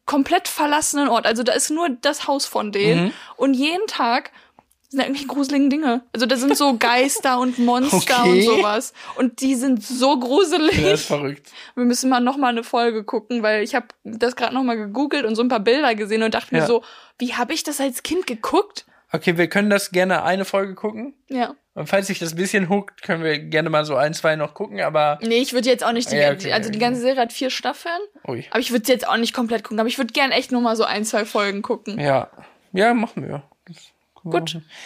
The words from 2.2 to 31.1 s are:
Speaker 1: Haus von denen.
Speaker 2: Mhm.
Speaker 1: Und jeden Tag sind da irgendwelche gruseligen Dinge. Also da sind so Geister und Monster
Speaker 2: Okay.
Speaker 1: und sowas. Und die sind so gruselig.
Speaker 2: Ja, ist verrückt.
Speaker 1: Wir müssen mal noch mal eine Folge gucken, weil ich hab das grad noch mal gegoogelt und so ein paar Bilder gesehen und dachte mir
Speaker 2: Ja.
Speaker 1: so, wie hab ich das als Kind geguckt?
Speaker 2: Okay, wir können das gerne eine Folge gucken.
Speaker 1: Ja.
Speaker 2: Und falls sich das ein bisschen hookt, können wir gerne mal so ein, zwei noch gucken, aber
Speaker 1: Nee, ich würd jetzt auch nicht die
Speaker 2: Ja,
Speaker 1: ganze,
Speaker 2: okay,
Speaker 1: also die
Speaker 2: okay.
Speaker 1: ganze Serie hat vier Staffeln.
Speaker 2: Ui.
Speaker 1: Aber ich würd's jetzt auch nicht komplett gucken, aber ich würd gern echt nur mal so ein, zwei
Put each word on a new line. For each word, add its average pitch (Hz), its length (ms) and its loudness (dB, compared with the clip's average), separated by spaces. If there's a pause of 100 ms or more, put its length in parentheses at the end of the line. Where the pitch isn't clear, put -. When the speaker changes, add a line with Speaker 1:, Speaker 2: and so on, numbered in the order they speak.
Speaker 1:
Haus 277 180 0
von 214 280 -4
denen. 196 340 4
Speaker 2:
Mhm. 220 60 -2 (240)
Speaker 1:
Und 277 180 2
jeden 320 320 0
Tag 254 440 -2 (580)
sind 269 120 -6
da - 60 0
irgendwelche 277 220 -6
gruseligen 277 420 2
Dinge. 262 320 0 (100)
Also 240 140 0
da 254 100 2
sind 277 180 2
so 277 220 2
Geister 254 640 2
und 254 180 -2
Monster 247 380 2 (280)
Speaker 2:
Okay. 180 60 6
Speaker 1:
und 185 120 6
sowas. 220 500 2 (240)
Und 240 240 -2
die 269 140 2
sind 247 280 0
so 262 380 2
gruselig. 311 560 2
Speaker 2:
Ja, - 160 4
ist - 140 0
verrückt. 143 440 -4 (240)
Speaker 1:
Wir 247 120 0
müssen 247 240 2
mal 247 100 4
noch 247 160 0
mal 277 140 0
eine 233 120 -2
Folge 233 400 0
gucken, 226 400 -4
weil 214 220 2
ich - 100 -4
hab 240 200 -4 (100)
das 226 320 -2
grad 226 160 -2
noch 254 100 0
mal 240 140 0
gegoogelt 247 480 -2
und 220 100 0
so 220 80 2
ein 254 60 2
paar 240 120 2
Bilder 240 340 4
gesehen 214 280 -2
und 220 120 0
dachte - 200 -4
mir 165 60 2
Speaker 2:
Ja. 156 60 2
Speaker 1:
so, 233 180 2 (340)
wie 247 160 -4
hab 240 160 -2
ich 320 140 -4
das 294 160 -6
als 269 220 -4
Kind 359 240 -4
geguckt? - 580 -2 (280)
Speaker 2:
Okay, 165 260 0
wir 170 100 4
können 202 220 2
das 202 220 0
gerne 180 320 2
eine 190 200 0
Folge 196 300 -2
gucken. 220 400 -8 (140)
Speaker 1:
Ja. 247 260 -4 (200)
Speaker 2:
Und 151 140 -8
falls 196 200 2
sich 196 100 -4
das 165 160 -6
ein - 20 -12
bisschen 196 320 0
hookt, 202 320 -2
können 165 240 -4
wir 151 140 0
gerne 156 320 -2
mal 151 160 2
so 151 100 -2
ein, 147 160 2
zwei 156 240 0
noch 147 160 -4
gucken, 202 300 -8
aber 151 400 2
Speaker 1:
Nee, 226 160 2
ich 262 160 0
würd 240 100 0
jetzt 247 200 2
auch 240 80 2
nicht 240 200 -4
die - 40 0
Speaker 2:
Ja, 147 120 4
Speaker 1:
ganze, - 200 -2
Speaker 2:
okay, - 60 -4
Speaker 1:
also 214 160 -2
die 208 60 -4
Speaker 2:
okay. 226 80 0
Speaker 1:
ganze 240 160 0
Serie 262 220 2
hat 233 100 -4
vier 262 160 -4
Staffeln. 285 500 -6 (300)
Speaker 2:
Ui. 131 220 -6
Speaker 1:
Aber 220 100 0
ich - 120 -4
würd's 247 180 2
jetzt - 180 0
auch - 80 0
nicht 226 160 0
komplett 226 320 -2
gucken, 214 160 -4
aber 220 80 0
ich 247 80 -4
würd 247 160 -2
gern 269 200 0
echt 262 200 -2
nur 247 80 2
mal 226 160 0
so 220 80 2
ein, 208 220 -2
zwei 220 180 0